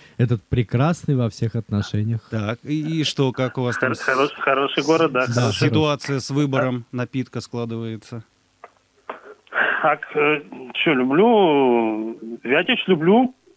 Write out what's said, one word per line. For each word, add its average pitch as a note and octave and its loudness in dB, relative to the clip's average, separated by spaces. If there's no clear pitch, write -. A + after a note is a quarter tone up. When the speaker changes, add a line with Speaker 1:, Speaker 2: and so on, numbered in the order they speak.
Speaker 1:
Этот A#2+ 0
прекрасный C3+ 0
во A#2+ 0
всех - -4
отношениях. G#2+ -2
Speaker 2:
Так, A2 -4
и, D#3 -4
и - 0
что, C3+ 0
как B2+ -4
у C3 -2
вас B2 -2
там C3 0
Speaker 3:
Хор-, - -2
Speaker 2:
с-, - -12
Speaker 3:
хорош-, C3+ 0
хороший C#3 0
город, D#3+ 2
да, B2+ 0
Speaker 1:
Да, B2 -4
Speaker 3:
хороший. A#2 2
Speaker 2:
ситуация D3 0
с - -8
выбором C3 0
напитка B2 -6
складывается? A2+ -8
Speaker 3:
Так, D3+ 0
э, D3+ 0
че, - 0
люблю, C3 4
Вятич F3 0
люблю. F#3 4